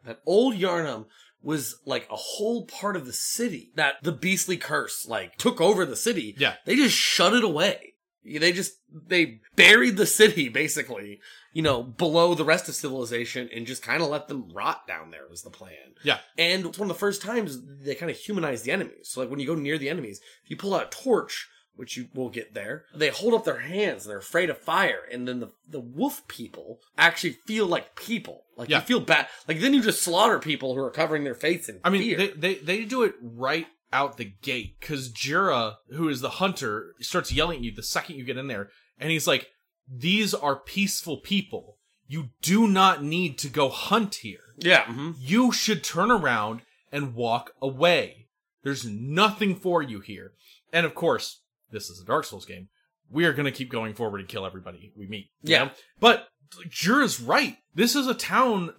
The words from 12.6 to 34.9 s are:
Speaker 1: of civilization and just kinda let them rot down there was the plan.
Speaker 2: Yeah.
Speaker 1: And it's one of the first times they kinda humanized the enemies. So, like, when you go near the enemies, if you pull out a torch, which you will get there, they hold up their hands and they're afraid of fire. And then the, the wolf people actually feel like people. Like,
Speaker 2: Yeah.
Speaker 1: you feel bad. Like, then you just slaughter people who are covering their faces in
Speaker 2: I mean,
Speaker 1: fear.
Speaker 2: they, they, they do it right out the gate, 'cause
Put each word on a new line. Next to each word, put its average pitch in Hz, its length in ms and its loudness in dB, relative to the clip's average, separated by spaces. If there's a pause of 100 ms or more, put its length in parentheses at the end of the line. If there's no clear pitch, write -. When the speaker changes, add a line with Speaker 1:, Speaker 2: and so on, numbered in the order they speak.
Speaker 1:
of 143 60 -8
civilization 120 800 -6
and 117 140 -8
just 131 180 -10
kinda 147 200 0
let 147 220 -4
them 127 240 -10
rot 107 360 -6
down 82 240 -10
there 73 180 -18
was 85 140 -18
the - 80 -20
plan. 73 420 -20 (100)
Speaker 2:
Yeah. 143 140 2 (180)
Speaker 1:
And 175 300 2
it's 165 140 -10
one 202 100 -2
of 165 60 -4
the - 40 -12
first 202 220 -2
times 196 380 -4 (240)
they 139 100 -4
kinda 160 220 -6
humanized 147 500 -4
the 131 60 -2
enemies. - 380 -6
So, 127 120 -8
like, 123 80 -6
when 143 100 -6
you 135 60 -6
go 151 80 -2
near 151 240 -2
the 135 120 -6
enemies, 123 300 -8 (240)
if - 60 -20
you 143 80 -10
pull 196 160 -4
out 156 140 0
a - 160 -16
torch, 208 440 0 (280)
which - 220 -12
you 123 180 -12
will 127 140 -6
get 110 260 -12
there, 117 300 -10 (100)
they 151 140 0
hold 220 260 0
up - 80 0
their 131 160 -2
hands 165 460 -2
and 104 60 -12
they're 101 80 -8
afraid 170 300 0
of 135 80 -4
fire. 160 440 0 (100)
And 123 160 -8
then 127 140 -4
the, 110 100 -10 (180)
the 151 120 -10
wolf 135 460 -4
people 101 520 -14 (180)
actually 165 360 4 (120)
feel 220 220 0
like - 300 -2
people. - 480 -8 (120)
Like, 120 120 -8
Speaker 2:
Yeah. 147 100 4
Speaker 1:
you - 60 -2
feel 240 160 2
bad. 151 260 4 (200)
Like, 160 120 -2
then 269 140 4
you 262 100 6
just 214 180 0
slaughter 185 380 4
people 135 340 -4
who 135 80 -4
are 131 80 -4
covering 151 360 -2
their 123 100 -6
faces 170 340 -2
in 98 140 -16
Speaker 2:
I 175 60 2
mean, 196 120 4
Speaker 1:
fear. 214 160 -2
Speaker 2:
they, 196 120 0
they, 180 260 -4
they 190 300 -4
do 240 180 0
it 190 180 0
right 131 460 -4 (240)
out 135 260 0
the 120 80 -8 (160)
gate, 123 400 -8
'cause 131 280 -8